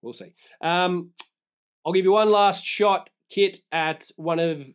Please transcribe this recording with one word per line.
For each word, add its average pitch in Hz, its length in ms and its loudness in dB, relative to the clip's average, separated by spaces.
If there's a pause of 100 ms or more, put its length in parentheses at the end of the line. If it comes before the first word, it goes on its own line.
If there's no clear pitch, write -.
We'll 117 120 -14
see. - 200 -20 (280)
Um, 175 500 -2 (720)
I'll 165 80 -4
give 185 120 2
you 190 80 4
one 214 180 4
last 202 340 2
shot, - 440 0 (200)
Kit, 196 300 0 (120)
at 156 460 -4
one 165 220 -2
of 151 360 -4